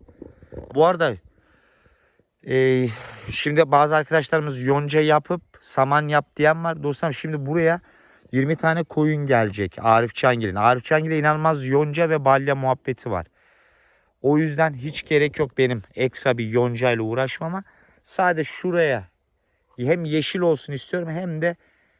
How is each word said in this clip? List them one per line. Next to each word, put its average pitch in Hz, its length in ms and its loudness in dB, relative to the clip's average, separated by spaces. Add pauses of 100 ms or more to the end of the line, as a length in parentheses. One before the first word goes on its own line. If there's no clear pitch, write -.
(760)
Bu 151 100 6
arada, 165 300 2 (1300)
e, 131 400 2 (440)
şimdi 151 400 0
bazı 147 240 4
arkadaşlarımız 151 680 0
yonca 143 400 2
yapıp 151 400 2 (180)
saman 147 480 0
yap 147 180 0 (100)
diyen 156 280 2
var. 160 200 -6
Dostum 147 300 -4
şimdi 151 320 -8
buraya 165 360 0 (500)
yirmi 135 240 0
tane 160 280 0
koyun 151 420 0
gelecek 104 560 0
Arif 113 340 2
Çangil'in. 113 400 0
Arif 117 280 2
Çangil'e 160 340 0
inanılmaz 151 500 0
yonca 151 420 0
ve 151 160 -2
balya 135 300 4
muhabbeti 131 560 -4
var. 87 160 -4 (920)
O 143 160 2
yüzden 156 360 0
hiç 135 320 -10
gerek 147 340 0
yok 143 180 -2
benim 123 260 0 (120)
ekstra 123 420 -2
bir 113 100 -4
yoncayla 120 560 0
uğraşmama. 135 600 -4 (400)
Sadece 175 400 0
şuraya 156 600 -2 (760)
hem 165 280 0
yeşil 156 340 -2
olsun 165 340 0
istiyorum 170 360 -8
hem 165 320 -6
de 170 140 -2 (440)